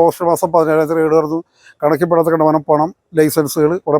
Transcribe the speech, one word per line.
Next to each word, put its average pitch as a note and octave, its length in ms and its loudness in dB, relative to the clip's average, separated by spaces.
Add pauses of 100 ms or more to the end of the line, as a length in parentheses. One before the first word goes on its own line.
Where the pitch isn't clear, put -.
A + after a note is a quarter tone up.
ഓഗസ്റ്റ് E3+ 280 0
മാസം F3 240 0
പതിനേഴാം D#3+ 360 2
തീയതി E3 100 -2
റെയ്ഡ് D#3+ 180 0
നടന്നു. D#3+ 220 -2 (420)
കണക്കിൽപ്പെടാത്ത D#3+ 520 0
കണ്ടമാനം D#3 360 2
പണം, D#3 200 0 (280)
ലൈസൻസുകൾ, D#3 540 0 (140)
കുറേ D3 140 0